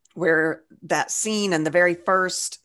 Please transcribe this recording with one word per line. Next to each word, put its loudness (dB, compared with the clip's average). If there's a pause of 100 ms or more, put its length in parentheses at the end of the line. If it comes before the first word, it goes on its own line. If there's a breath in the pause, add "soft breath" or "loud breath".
(140)
where 0 (200)
that -2
scene -2
in 0
the 0
very 4
first, -2